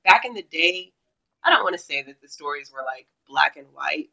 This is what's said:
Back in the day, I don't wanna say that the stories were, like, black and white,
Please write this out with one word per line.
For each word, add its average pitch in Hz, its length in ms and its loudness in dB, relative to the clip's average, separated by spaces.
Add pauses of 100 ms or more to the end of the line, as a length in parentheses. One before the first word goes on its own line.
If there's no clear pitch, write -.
Back 190 200 6
in 247 100 -10
the 190 80 -10
day, 180 500 -2 (500)
I 339 80 4
don't 262 140 4
wanna 175 140 -4
say 139 240 -8
that 139 180 -20
the 139 80 -20
stories 143 420 -10
were, 135 120 -12
like, 131 240 -12 (200)
black 143 300 0
and 139 160 -20
white, 143 400 -6